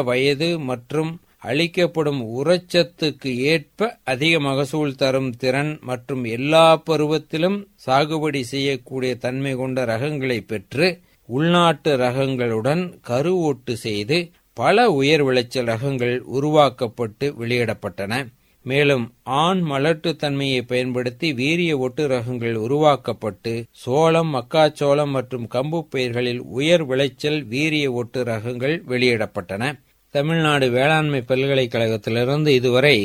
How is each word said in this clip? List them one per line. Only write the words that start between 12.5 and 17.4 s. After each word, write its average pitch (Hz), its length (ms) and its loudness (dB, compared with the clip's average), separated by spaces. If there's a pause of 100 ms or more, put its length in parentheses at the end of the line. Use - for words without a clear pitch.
கருவொட்டு 143 680 -2
செய்து 110 460 -2 (380)
பல 208 340 4
உயர் 147 320 4
விளைச்சல் 127 440 0
ரகங்கள் 120 520 -2
உருவாக்கப்பட்டு 131 1080 0 (120)
வெளியிடப்பட்டன. 110 720 -4 (540)